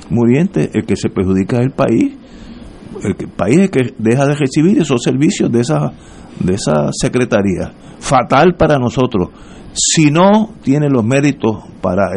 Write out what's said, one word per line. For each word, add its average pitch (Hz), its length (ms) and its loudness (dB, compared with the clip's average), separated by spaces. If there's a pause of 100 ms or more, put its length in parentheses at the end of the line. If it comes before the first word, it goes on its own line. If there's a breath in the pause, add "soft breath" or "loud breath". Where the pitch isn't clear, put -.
(100)
Muriente, 135 640 0
el 107 120 -2
que 101 80 -2
se 101 140 -4
perjudica 95 480 -2
es 120 80 0
el 131 80 -2
país. 135 440 0 (840 loud breath)
El 95 140 -4
que, - 80 -10
el - 80 -12
país 104 260 0
es 196 120 2
que 127 280 -2
deja 120 280 0
de 147 100 0
recibir 151 440 2
esos 139 220 0
servicios 143 480 0
de 117 120 2
esa, 147 280 -2 (480 loud breath)
de 92 160 -2
esa 147 380 -2
secretaría. 101 800 -2 (260 loud breath)
Fatal 139 580 2
para 156 220 2
nosotros. 117 520 -2 (440 loud breath)
Si 147 380 2
no 196 380 4 (120)
tiene 147 260 0
los 131 140 2
méritos 123 640 0 (160)
para 92 360 0